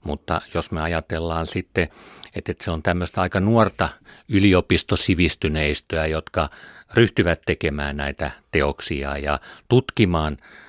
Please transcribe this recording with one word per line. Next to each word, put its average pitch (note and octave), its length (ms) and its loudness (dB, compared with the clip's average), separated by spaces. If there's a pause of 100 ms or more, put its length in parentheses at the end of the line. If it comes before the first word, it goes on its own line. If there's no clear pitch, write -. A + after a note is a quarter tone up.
mutta D#2 360 -4 (140)
jos E2+ 160 -4
me D#2+ 120 -4
ajatellaan E2 640 -4
sitten, F2+ 420 -4 (460)
että, - 180 -6
että - 120 -10
se - 60 -4
on D#2+ 120 -4
tämmöistä F2 380 -2
aika F2+ 200 0
nuorta G#2 480 2 (400)
yliopistosivistyneistöä, E2+ 1800 2
jotka D#2 420 -2 (460)
ryhtyvät G2+ 520 4
tekemään C#2+ 500 -2
näitä C#2+ 340 -6 (200)
teoksia C#2+ 680 -2
ja D2 220 -2 (280)
tutkimaan, F2 680 2 (320)